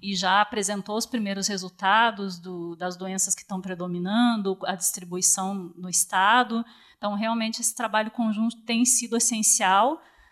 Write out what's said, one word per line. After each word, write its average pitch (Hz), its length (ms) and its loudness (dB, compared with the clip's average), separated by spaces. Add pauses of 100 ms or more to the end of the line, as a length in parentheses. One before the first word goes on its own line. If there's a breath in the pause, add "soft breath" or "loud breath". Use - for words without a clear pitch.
e 196 140 -4
já 190 240 4
apresentou 208 560 -2
os 233 100 -2
primeiros 196 400 -4
resultados 196 920 0
do, 170 380 -10
das 180 200 -6
doenças 190 380 -4
que - 120 -8
tão 185 140 -6
predominando, 185 1040 -2
a 190 100 -2
distribuição 185 1000 -2
no 180 120 -12
estado. 220 760 2 (340 soft breath)
Então, 208 160 -4
realmente, 226 460 -2
esse - 140 -2
trabalho 220 360 -2
conjunto 226 460 0 (100)
tem 233 180 2
sido 233 320 2
essencial, 220 840 4 (300 soft breath)